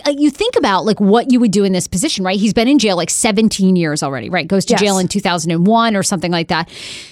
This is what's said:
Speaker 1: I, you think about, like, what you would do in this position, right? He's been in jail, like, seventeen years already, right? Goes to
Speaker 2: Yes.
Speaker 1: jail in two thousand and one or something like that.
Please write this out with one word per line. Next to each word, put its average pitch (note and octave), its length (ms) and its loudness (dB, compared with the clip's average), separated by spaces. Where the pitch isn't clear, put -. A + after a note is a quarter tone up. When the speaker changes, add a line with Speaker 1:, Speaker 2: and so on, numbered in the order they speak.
Speaker 1:
I, D4 40 2
you D4 200 2
think A4+ 260 -4
about, G3 300 2
like, G#3+ 140 0
what G#3+ 320 2
you B3 80 4
would A#3 100 2
do G3+ 140 2
in F#3+ 80 0
this F3+ 160 -2
position, G3+ 360 -4
right? F#3+ 140 -2
He's G3+ 160 0
been A#3 140 2
in C#4+ 100 4
jail, G3+ 180 2
like, F3 140 -4
seventeen G#3 640 2
years D#3 300 -2
already, C3+ 260 -6
right? E3+ 160 -2
Goes F#3+ 200 0
to A#3+ 80 2
Speaker 2:
Yes. G3 60 2
Speaker 1:
jail G3 180 2
in F#3 100 0
two G#3 120 -4
thousand F3 300 -2
and E3+ 160 0
one A3+ 300 2
or F#3+ 80 -2
something F3 260 -2
like E3 180 -2
that. E3+ 220 -4